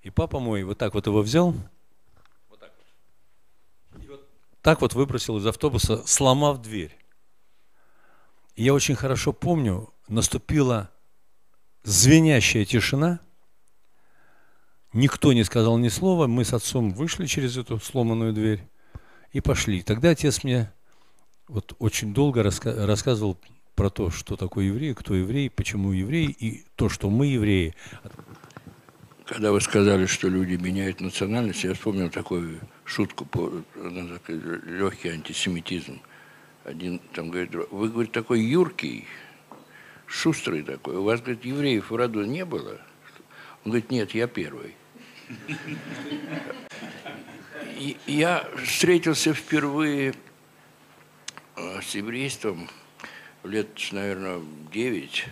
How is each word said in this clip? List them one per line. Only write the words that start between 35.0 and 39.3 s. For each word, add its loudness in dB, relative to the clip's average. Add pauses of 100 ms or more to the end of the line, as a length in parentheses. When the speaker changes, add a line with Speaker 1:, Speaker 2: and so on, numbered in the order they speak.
Speaker 2:
антисемитизм. -6 (640)
Один -8 (160)
там -8
говорит: -6 (160)
"Вы, -2
говорит, -4
такой 0
юркий, -2 (1000)